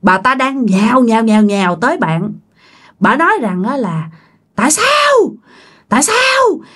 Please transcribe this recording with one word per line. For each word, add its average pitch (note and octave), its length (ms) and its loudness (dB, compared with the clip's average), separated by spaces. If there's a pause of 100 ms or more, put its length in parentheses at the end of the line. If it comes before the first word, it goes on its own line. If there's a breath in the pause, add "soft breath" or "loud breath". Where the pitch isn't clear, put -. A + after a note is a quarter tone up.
Bà F#3 160 2
ta B3 180 0
đang C4 300 -2
nhào, G#3+ 360 2
nhào, A3+ 220 2
nhào, G#3+ 200 4
nhào G3 380 0
tới D4 160 0
bạn. F3+ 360 -4 (680 soft breath)
Bà G3 160 2
nói F4+ 260 0
rằng F3+ 220 -4
á C4 140 -4
là: E3 260 -4 (520 soft breath)
Tại B3 160 0
sao? D5 420 0 (760 soft breath)
Tại C4 140 0
sao? C5 400 0 (320 loud breath)